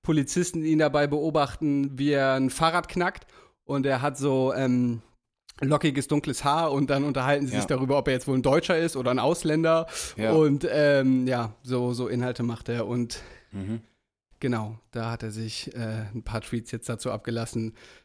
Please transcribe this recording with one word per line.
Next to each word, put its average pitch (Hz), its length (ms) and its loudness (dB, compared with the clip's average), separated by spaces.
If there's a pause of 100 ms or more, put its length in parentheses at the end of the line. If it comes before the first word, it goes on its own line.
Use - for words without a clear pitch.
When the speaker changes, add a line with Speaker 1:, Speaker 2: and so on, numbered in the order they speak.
Speaker 1:
Polizisten 160 600 0
ihn 156 160 2
dabei 147 280 2
beobachten, 143 920 0
wie 143 140 2
er 135 240 4
ein 131 140 2
Fahrrad 165 400 0
knackt 180 360 -4 (400)
und 139 200 0
er 135 160 2
hat 139 160 -2
so, 131 360 2
ähm, 123 480 2 (640)
lockiges, 143 440 2
dunkles 147 360 0
Haar 156 280 2
und 139 180 2
dann 139 140 2
unterhalten 143 420 0
sie 127 80 -4
Speaker 2:
Ja. 107 60 0
Speaker 1:
sich 101 80 -2
darüber, 135 320 2
ob 127 80 0
er 139 80 2
jetzt 123 120 -4
wohl 139 100 2
ein 127 40 2
Deutscher 160 380 4
ist 165 160 0
oder 127 160 0
ein 127 80 0
Ausländer. 160 680 2 (320)
Speaker 2:
Ja. 107 140 2
Speaker 1:
Und, 156 400 4
ähm, 135 560 4
ja, 120 340 -2
so, 123 320 -2
so 120 140 -4
Inhalte 123 340 -2
macht 117 280 -4
er 117 180 -2
und 120 340 -4 (300)
Speaker 2:
Mhm. 101 300 -8 (580)
Speaker 1:
genau, 110 400 -4 (100)
da 113 220 -6
hat 117 100 -8
er 113 80 -8
sich, 110 460 -10
äh, 110 300 -6 (100)
ein 110 80 -8
paar 110 180 -6
Tweets - 300 -6
jetzt - 180 -10
dazu 120 220 -6
abgelassen, 113 640 -6 (300)